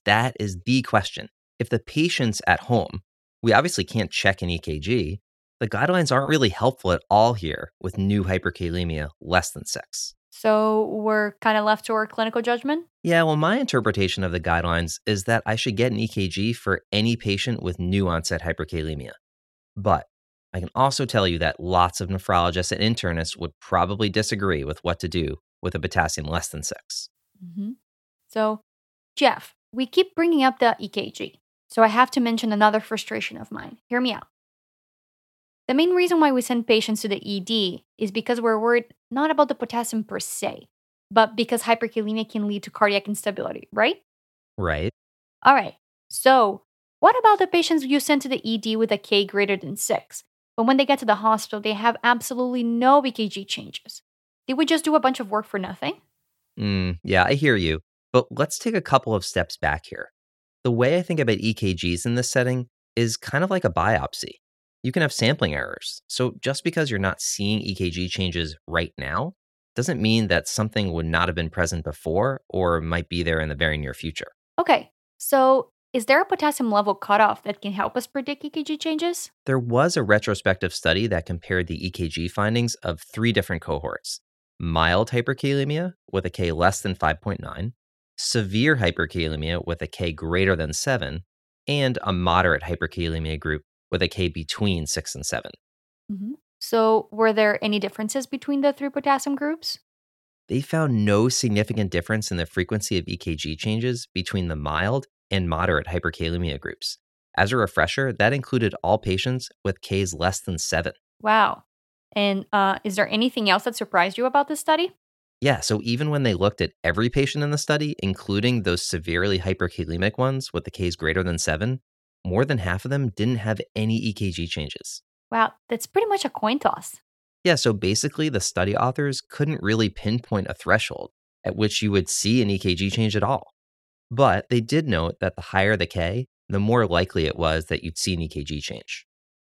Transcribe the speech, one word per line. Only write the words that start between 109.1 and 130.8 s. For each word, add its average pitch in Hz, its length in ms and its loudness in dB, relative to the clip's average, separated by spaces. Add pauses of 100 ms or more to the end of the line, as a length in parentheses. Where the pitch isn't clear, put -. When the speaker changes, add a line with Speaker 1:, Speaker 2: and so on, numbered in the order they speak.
Speaker 1:
with 95 160 -2
Ks 95 340 -2
less 85 240 0
than 87 200 -6
seven. - 340 -2 (280)
Speaker 2:
Wow. 214 440 2 (500)
And, 202 380 0
uh, 196 320 2
is 202 100 -4
there 196 140 0
anything 220 420 0
else 190 140 4
that 233 100 -4
surprised 190 440 0
you 240 80 0
about 285 220 2
this 302 120 -6
study? 330 320 0 (480)
Speaker 1:
Yeah, 127 200 2
so - 220 0
even 127 280 -2
when 147 120 0
they 113 120 2
looked 98 260 2
at 87 120 -2 (120)
every 98 260 2
patient 139 320 0
in 147 80 -2
the 147 80 0
study, 147 440 -2
including 104 600 0
those 87 240 0
severely 90 520 0
hyperkalemic 87 800 -2
ones 131 340 -2
with 85 120 -4
the - 60 -14
Ks 87 240 -4
greater 82 280 0
than 87 160 -2
seven, 104 420 -2 (440)
more 92 200 0
than 139 140 0
half 90 260 -4
of 131 60 -6
them 139 200 -2
didn't 117 260 0
have 104 240 -2 (140)
any 110 220 0
E 110 160 -2
K 98 180 -4
G 82 160 -6
changes. - 560 -10 (280)
Speaker 2:
Wow, 226 240 0 (140)
that's 233 180 -4
pretty 427 200 0
much 403 180 0
a 277 60 -4
coin 233 280 0
toss. - 420 -4 (420)
Speaker 1:
Yeah, 170 140 6
so 117 160 2
basically 110 560 0
the 113 120 -2
study 95 360 0
authors 131 440 0
couldn't - 420 -4
really 110 260 2
pinpoint 107 600 -2
a - 60 -6
threshold - 560 -2 (340)